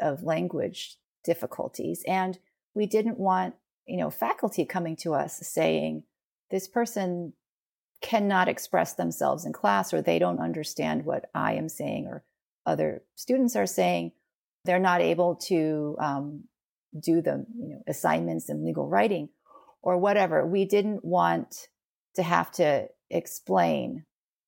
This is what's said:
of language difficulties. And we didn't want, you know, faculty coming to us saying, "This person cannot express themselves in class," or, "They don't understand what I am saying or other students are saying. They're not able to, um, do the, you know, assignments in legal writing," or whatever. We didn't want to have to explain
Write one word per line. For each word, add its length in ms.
of 220
language 760
difficulties. 840
And 300
we 120
didn't 320
want, 360
you 120
know, 120
faculty 540
coming 320
to 160
us 240
saying, 580
"This 160
person 680
cannot 480
express 460
themselves 500
in 80
class," 400
or, 80
"They 180
don't 220
understand 640
what 300
I 200
am 140
saying 380
or 180
other 360
students 420
are 100
saying. 460
They're 140
not 220
able 360
to, 600
um, 460
do 240
the, 320
you 200
know, 120
assignments 600
in 160
legal 240
writing," 400
or 160
whatever. 480
We 180
didn't 400
want 640
to 80
have 300
to 360
explain 960